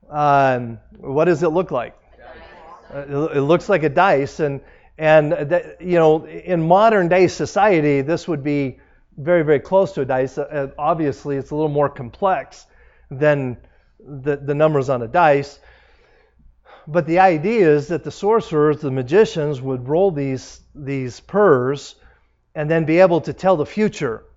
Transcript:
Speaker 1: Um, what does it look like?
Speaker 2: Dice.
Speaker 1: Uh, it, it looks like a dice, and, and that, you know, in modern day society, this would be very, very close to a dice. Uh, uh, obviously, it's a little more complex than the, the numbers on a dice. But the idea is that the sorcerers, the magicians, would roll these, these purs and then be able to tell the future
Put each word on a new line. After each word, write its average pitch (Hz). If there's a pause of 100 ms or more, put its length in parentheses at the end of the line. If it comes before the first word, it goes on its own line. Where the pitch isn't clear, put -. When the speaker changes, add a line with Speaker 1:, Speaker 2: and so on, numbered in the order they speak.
Speaker 1:
Um, 135 (180)
what 143
does 170
it 170
look 170
like? 117 (220)
Speaker 2:
Dice. - (680)
Speaker 1:
Uh, 143
it, 143
it 139
looks 156
like 175
a 156
dice, 143
and, 143 (360)
and 156
that, 156
you 175
know, 160
in 170
modern 196
day 180
society, 156
this 151
would 147
be 143 (380)
very, 165
very 147
close 190
to 156
a 135
dice. 131
Uh, 156
uh, 139 (100)
obviously, 147
it's 131
a 151
little 156
more 143
complex 139 (440)
than 139 (420)
the, 143
the 143
numbers 147
on 127
a 113
dice. 143 (1300)
But 156
the 165
idea 185
is 147
that 165
the 147
sorcerers, 156
the 143
magicians, 147
would 131
roll 180
these, 139 (120)
these 135
purs 143 (600)
and 151
then 165
be 160
able 175
to 139
tell 185
the 147
future 160 (140)